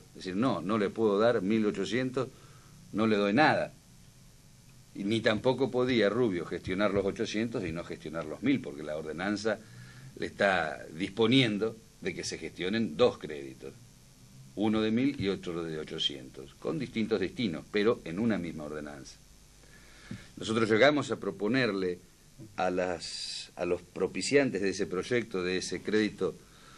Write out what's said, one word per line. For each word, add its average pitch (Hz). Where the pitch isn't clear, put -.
Es -
decir, 92
"No, 107
no 98
le 101
puedo 104
dar 113
mil 107
ochocientos, 113
no 110
le 107
doy 101
nada". 113
Y 98
ni 107
tampoco 120
podía 123
Rubio 98
gestionar 92
los 98
ochocientos 107
y 80
no 85
gestionar 78
los 78
mil, 135
porque 73
la 76
ordenanza 98
le -
está 85
disponiendo 110
de 87
que 82
se -
gestionen 90
dos 120
créditos, 67
uno 107
de 110
mil 131
y 98
otro 87
de 80
ochocientos, 69
con -
distintos 113
destinos, 90
pero 107
en 82
una 113
misma 80
ordenanza. 73
Nosotros 113
llegamos 127
a 110
proponerle 98
a 92
las, -
a -
los 87
propiciantes 95
de 98
ese 92
proyecto, 95
de 90
ese 87
crédito 101